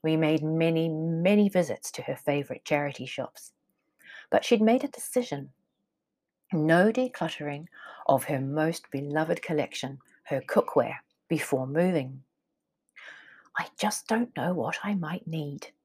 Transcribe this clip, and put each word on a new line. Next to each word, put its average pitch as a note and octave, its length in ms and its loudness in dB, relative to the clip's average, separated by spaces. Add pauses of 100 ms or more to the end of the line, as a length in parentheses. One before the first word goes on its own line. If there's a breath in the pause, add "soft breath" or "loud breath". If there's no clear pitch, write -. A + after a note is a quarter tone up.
We D#3+ 120 2
made D#3 280 2
many, E3 440 2
many E3+ 640 2
visits E3+ 440 -2
to - 100 -10
her C3 120 -6
favourite C#3+ 480 -4
charity C#3+ 440 -2
shops. - 460 -12 (760 loud breath)
But - 160 2
she'd A3+ 160 6
made A#3+ 220 4
a C#4+ 40 -4
decision. C#3+ 600 -4 (1040)
No E3+ 380 6
decluttering E3 760 -4 (400 loud breath)
of C3+ 200 4
her C#3 140 -2
most D#3 520 -2
beloved D3 500 -2
collection, C#3 560 -4 (280 soft breath)
her C3+ 160 -2
cookware, - 560 0 (300)
before C#3+ 380 -2
moving. C#3 600 0 (1300 loud breath)
"I - 180 -6
just - 320 -4
don't A#3 300 0
know D#3+ 160 0
what D3+ 300 -2
I G#3 100 -2
might E3+ 320 -4
need. D3+ 480 -6 (120)